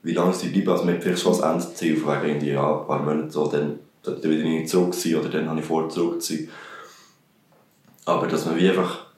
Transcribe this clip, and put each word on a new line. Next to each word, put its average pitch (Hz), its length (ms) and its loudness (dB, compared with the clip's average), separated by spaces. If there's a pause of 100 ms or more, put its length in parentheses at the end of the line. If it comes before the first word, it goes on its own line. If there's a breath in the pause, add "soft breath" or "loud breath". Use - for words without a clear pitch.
wie 82 100 -4
lange 175 220 4
sie 90 140 -4
bleiben. - 220 2
Also 90 140 2
man 87 100 2
hat - 80 -4
vielleicht 90 200 0
schon 107 160 4
das - 40 0
Endziel, 82 540 0
von 73 200 0
wegen 76 120 -2
irgendwie, 73 220 0
ja, 73 300 2
ein - 60 -10
paar 71 160 -2
Monate 76 280 -2
so, 76 160 0
dann 73 320 -2 (240)
sollte - 260 -4
ich 78 100 4
wieder 80 100 0
nicht 80 200 -2
zurück 87 260 2
sein 82 220 0
oder - 120 0
dann 78 200 -2
habe 80 120 -2
ich 78 60 -8
vor, 80 220 0
zurück 85 340 -2
zu - 120 -4
sein. 78 140 -6 (1600 loud breath)
Aber 85 220 0
dass 90 200 -2
man 80 100 0
wie 92 120 4
einfach 90 380 0 (120)